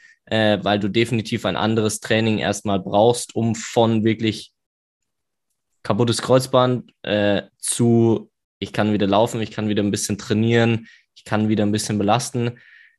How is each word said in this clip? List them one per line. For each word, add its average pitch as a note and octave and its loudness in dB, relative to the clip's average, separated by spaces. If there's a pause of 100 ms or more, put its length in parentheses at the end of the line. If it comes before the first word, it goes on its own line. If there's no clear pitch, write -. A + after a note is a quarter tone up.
(260)
äh, G#2+ 0
weil G2+ 0
du G2+ -2
definitiv A2+ -2
ein F#2 -2
anderes G#2+ -2
Training A2 0
erstmal G2 -2
brauchst, G2+ 0
um A2+ -2
von A2+ 0
wirklich A2 -4 (1300)
kaputtes A2+ 0
Kreuzband, B2+ 2 (100)
äh, G2+ 0 (140)
zu A#2 2 (300)
ich G2 -8
kann G#2+ 0
wieder G2+ 0
laufen, A2+ 0
ich G#2+ -6
kann G#2+ -6
wieder G#2 0
ein G2+ 0
bisschen G2+ -4
trainieren, A#2 0 (280)
ich - -20
kann G#2+ 0
wieder G#2+ 2
ein G#2 0
bisschen G#2+ -2
belasten. A#2+ -2 (400)